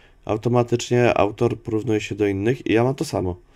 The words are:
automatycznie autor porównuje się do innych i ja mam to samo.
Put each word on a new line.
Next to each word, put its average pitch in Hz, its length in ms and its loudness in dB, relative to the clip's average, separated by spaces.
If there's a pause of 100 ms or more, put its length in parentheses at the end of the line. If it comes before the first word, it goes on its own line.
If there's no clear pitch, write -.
(260)
automatycznie 120 920 2
autor 113 420 0
porównuje 107 420 -2
się - 140 -8
do 104 120 2
innych 101 400 -2
i - 60 2
ja 113 100 4
mam 131 120 0
to - 100 -4
samo. 92 300 -4 (200)